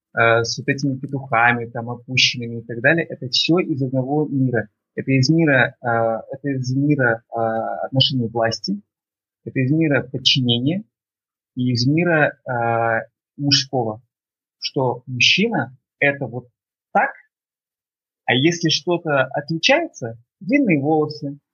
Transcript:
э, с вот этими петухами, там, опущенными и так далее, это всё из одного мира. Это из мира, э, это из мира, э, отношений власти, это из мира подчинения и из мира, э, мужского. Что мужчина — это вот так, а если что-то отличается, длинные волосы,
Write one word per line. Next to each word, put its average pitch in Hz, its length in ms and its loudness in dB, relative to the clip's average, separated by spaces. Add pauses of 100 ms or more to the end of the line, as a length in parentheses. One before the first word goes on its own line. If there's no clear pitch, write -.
(140)
э, 117 300 4
с - 140 -6
вот 123 100 -10
этими 139 300 -2
петухами, 120 680 0
там, 117 240 -8
опущенными 120 680 -4
и - 20 -12
так 117 180 -10
далее, 160 260 2
это 127 220 -10
всё 165 300 2
из 147 240 0
одного 131 460 0
мира. 127 400 0 (260)
Это - 180 -4
из 131 180 4
мира, 143 520 4
э, 123 40 -4 (460)
это 139 180 -8
из 131 260 -2
мира, 139 460 2 (120)
э, 117 40 -4 (480)
отношений 131 420 0
власти, 113 520 -4 (640)
это - 160 -8
из 127 120 0
мира 156 300 2 (100)
подчинения 131 720 0 (720)
и 127 160 0
из 120 140 0
мира, 156 460 2 (140)
э, 117 600 -2 (320)
мужского. 135 640 -2 (560)
Что 127 480 -4
мужчина — 151 680 0 (220)
это 139 280 0
вот 120 220 -10 (440)
так, 247 180 0 (1160)
а 117 80 2
если 165 340 2
что-то 156 560 0
отличается, 156 920 -2 (220)
длинные 202 400 2
волосы, 147 580 -2 (160)